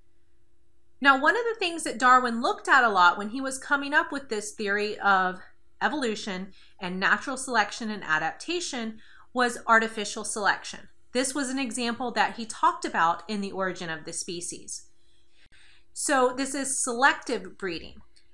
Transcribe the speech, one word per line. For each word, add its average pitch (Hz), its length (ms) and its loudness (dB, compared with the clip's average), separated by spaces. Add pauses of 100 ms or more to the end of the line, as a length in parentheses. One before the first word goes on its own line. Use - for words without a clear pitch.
(1000)
Now, 269 180 6
one 311 160 4
of 466 80 0
the 453 160 -2
things 339 240 -4
that 233 160 -4
Darwin 247 420 6
looked 392 280 -2
at 269 160 8
a 226 40 4
lot 180 280 6
when 208 140 -6
he 269 100 -6
was 269 160 -6
coming 277 360 -2
up 330 160 2
with 277 200 -6
this 208 220 -6
theory 208 480 -2
of 185 420 4 (400)
evolution 208 720 -4 (260)
and 185 180 -6
natural 196 380 0
selection 226 560 -2
and 202 140 -8
adaptation 226 960 -4 (340)
was 247 240 2 (100)
artificial 220 560 2
selection. - 640 -2 (240)
This 269 240 -2
was 269 140 -2
an 262 100 -4
example 233 520 -4
that 196 260 0
he 226 80 -8
talked 349 400 0
about 175 440 2
in 208 120 -4
The 196 100 -6
Origin 185 380 -4
of 156 160 -8
the 165 80 -12
Species. - 680 -10 (1080)
So 254 420 2
this 269 220 -4
is - 260 -2
selective 240 760 0
breeding. 170 380 -8 (380)